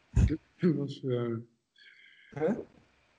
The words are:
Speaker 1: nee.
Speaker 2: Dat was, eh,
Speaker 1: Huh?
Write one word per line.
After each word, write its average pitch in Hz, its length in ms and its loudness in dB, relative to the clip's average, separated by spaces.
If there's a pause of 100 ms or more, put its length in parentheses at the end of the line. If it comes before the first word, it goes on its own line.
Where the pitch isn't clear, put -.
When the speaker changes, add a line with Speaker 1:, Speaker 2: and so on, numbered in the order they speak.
(120)
Speaker 1:
nee. - 140 6 (340)
Speaker 2:
Dat 165 160 2
was, 139 280 -6
eh, 120 320 -2 (1000)
Speaker 1:
Huh? 156 160 -2 (680)